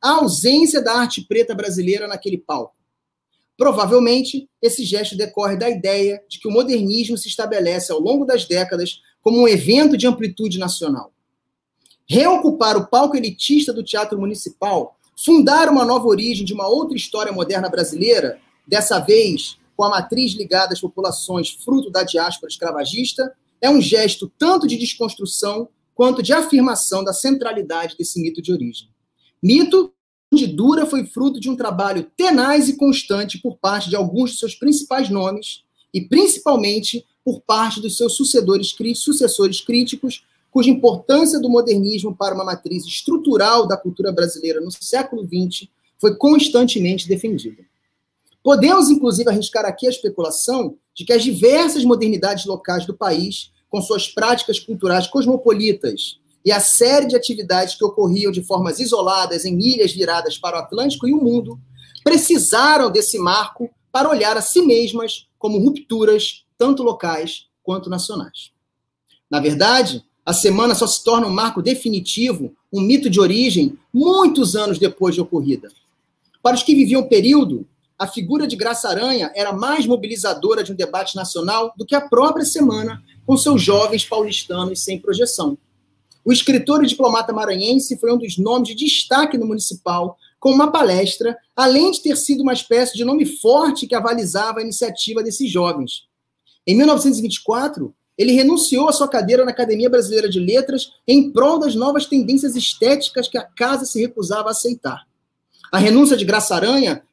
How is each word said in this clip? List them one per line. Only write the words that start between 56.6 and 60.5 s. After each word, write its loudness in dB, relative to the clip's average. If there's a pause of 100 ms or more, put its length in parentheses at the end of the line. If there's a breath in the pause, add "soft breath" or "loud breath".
de 2
atividades -2
que -2
ocorriam 0
de -6
formas -2
isoladas -2
em -2
ilhas 2
viradas -2
para -6